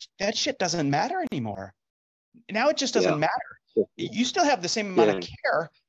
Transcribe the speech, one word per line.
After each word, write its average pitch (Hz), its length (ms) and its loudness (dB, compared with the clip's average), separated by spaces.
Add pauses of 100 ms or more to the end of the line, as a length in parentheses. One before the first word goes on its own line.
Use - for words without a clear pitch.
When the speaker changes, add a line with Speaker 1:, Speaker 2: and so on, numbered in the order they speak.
(200)
Speaker 1:
that 214 180 -2
shit - 200 -2
doesn't 165 320 0
matter 262 440 0
anymore. 101 400 -8 (760)
Now 226 200 2
it 302 80 0
just 277 160 -2
doesn't 180 180 4
Speaker 2:
Yeah. 156 60 0
Speaker 1:
matter. 170 400 -2 (160)
Speaker 2:
Yeah. - 120 4 (100)
Speaker 1:
You 220 300 -2
still 349 180 2
have 262 180 4
the 175 60 -4
same 208 200 -2
amount 185 240 4
of 196 40 0
Speaker 2:
Yeah. 180 200 -8 (100)
Speaker 1:
care. 160 260 -2 (180)